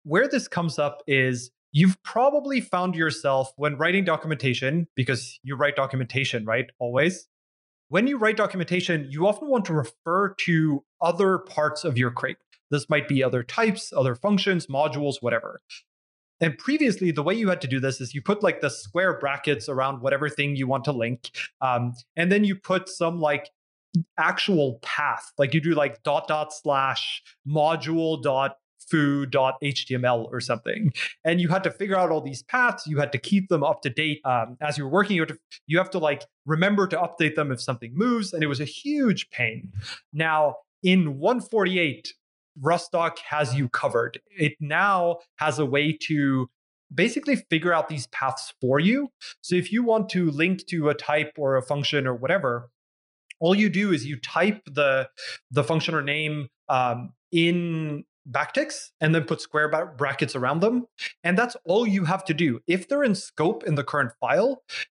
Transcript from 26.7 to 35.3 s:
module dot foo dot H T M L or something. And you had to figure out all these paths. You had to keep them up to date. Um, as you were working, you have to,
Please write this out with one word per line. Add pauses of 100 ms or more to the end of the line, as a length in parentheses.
module
dot (320)
foo
dot
H
T
M
L
or
something. (320)
And
you
had
to
figure
out
all
these
paths.
You
had
to
keep
them
up
to
date.
Um,
as
you
were
working,
you
have
to, (280)